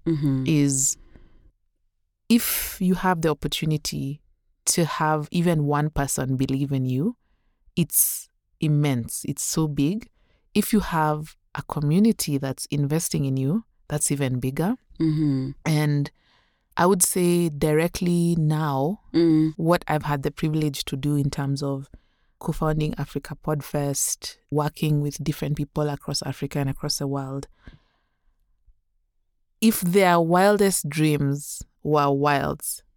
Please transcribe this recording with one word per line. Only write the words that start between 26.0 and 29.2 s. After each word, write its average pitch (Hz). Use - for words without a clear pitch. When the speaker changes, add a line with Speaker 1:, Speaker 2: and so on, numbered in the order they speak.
Speaker 2:
Africa 139
and 139
across 143
the 143
world. 139